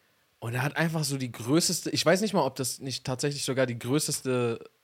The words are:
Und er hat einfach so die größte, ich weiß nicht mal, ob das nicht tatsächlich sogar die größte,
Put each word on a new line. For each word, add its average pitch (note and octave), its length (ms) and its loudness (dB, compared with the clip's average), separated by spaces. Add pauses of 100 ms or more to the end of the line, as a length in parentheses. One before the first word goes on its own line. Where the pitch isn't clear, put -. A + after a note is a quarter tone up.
(400)
Und A#2 140 -6
er B2 100 0
hat D3 140 -2
einfach D#3+ 260 2
so C#3 140 -2
die B2+ 140 -4
größte, D3+ 580 0
ich - 160 0
weiß F#3 160 6
nicht A3 120 0
mal, E3 120 4
ob C3 100 -2
das - 240 -4
nicht B2+ 260 -8
tatsächlich C#3 380 -2
sogar C3 220 2
die A#2+ 120 -2
größte, B2 840 0 (240)